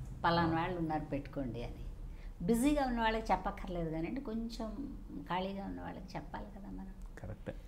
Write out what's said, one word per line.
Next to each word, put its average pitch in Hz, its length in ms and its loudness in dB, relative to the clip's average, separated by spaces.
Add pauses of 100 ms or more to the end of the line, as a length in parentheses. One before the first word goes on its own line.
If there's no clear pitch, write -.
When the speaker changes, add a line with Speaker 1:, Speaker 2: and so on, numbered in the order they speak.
(240)
Speaker 1:
"పలానా 170 320 6
Speaker 2:
ఆ. 165 40 4
Speaker 1:
వాళ్ళు 175 180 0
ఉన్నారు 156 260 2
పెట్టుకోండి" 131 600 -2
అని. - 200 -6 (580)
బిజీగా 262 440 6
ఉన్న 240 140 2
వాళ్ళకి 220 320 4
చెప్పక్కర్లేదు 180 580 0
కానండి, 170 300 0
కొంచెం 226 800 -4 (300)
ఖాళీగా 196 360 0
ఉన్న 175 160 -6
వాళ్ళకి 175 360 -8
చెప్పాలి 214 300 -6 (120)
కదా 196 120 -10
మనం. 190 240 -8 (280)
Speaker 2:
కరెక్టే, - 320 -6 (140)